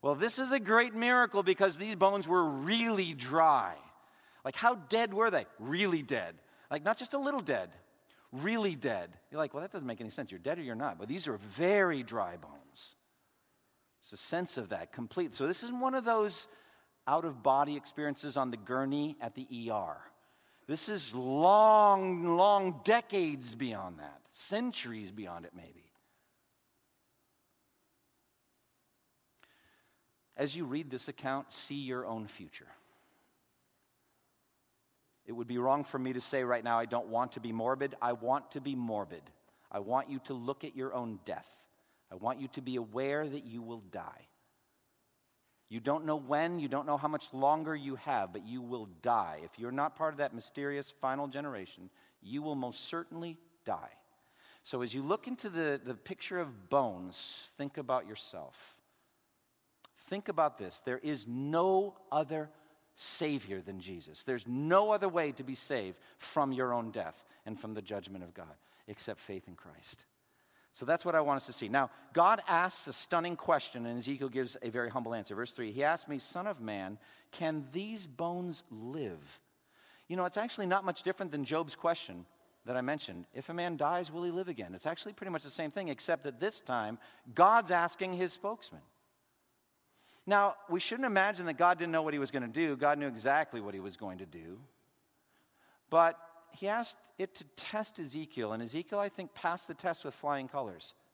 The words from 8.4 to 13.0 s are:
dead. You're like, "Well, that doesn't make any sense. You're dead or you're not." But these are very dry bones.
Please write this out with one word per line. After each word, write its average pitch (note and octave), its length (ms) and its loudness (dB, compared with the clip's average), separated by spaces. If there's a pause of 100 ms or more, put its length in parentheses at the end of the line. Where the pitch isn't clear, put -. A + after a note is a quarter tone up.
dead. A2 360 -2 (200)
You're D3 80 -6
like, D#3 140 0
"Well, C#3+ 80 -6
that F#3 120 -10
doesn't D#3+ 140 -6
make A#2 140 -6
any A2+ 80 -6
sense. A#2+ 220 -8
You're F#2+ 80 -12
dead D3 200 -2
or E3+ 40 -8
you're B2 120 -6
not." A2+ 220 -4
But G2 120 -10
these D3+ 200 -4
are A#2 80 -4
very D#3 680 2
dry G#2 340 -4
bones. - 580 -18 (1040)